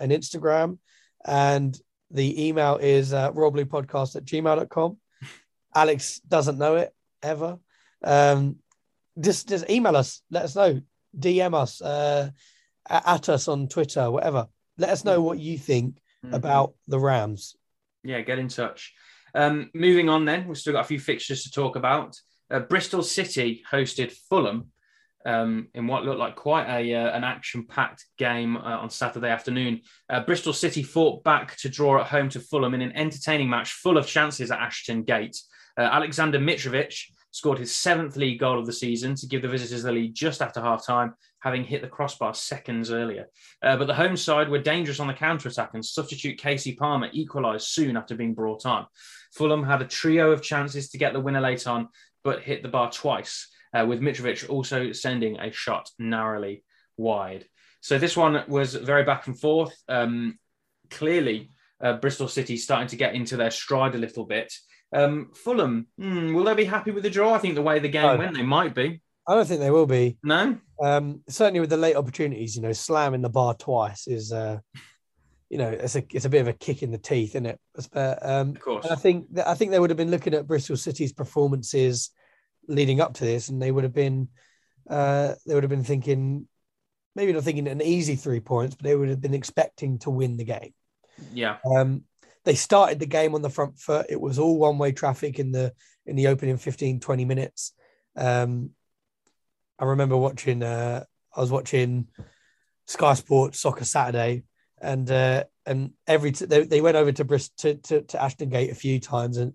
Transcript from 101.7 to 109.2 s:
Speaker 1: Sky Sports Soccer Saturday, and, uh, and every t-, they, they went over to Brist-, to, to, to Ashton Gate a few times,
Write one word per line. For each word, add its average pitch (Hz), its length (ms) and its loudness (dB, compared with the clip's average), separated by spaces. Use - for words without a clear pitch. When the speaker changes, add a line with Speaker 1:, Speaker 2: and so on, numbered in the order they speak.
Speaker 1:
Sky 143 280 4
Sports 135 460 2
Soccer 135 240 -2
Saturday, 123 600 0
and, 131 300 -4
uh, 131 340 4
and 135 260 -4
every 147 260 4
t-, - 140 -6
they, 151 180 6
they 156 160 4
went 160 160 6
over 147 160 6
to 139 120 -2
Brist-, 135 340 0
to, 151 180 2
to, 147 260 0
to - 200 -6
Ashton 135 260 -4
Gate 127 220 0
a 123 40 -8
few 135 240 -2
times, 120 380 -2